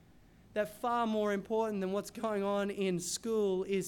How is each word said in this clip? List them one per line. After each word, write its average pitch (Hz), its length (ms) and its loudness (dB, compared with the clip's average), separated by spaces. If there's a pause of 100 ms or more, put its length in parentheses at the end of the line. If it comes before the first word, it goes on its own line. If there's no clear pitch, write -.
(560)
That 208 260 -2
far 240 240 2
more 214 280 2
important 214 480 0
than 185 100 0
what's 196 180 -2
going 214 340 -2
on 202 280 0
in 190 280 0
school 196 640 0
is 190 220 -2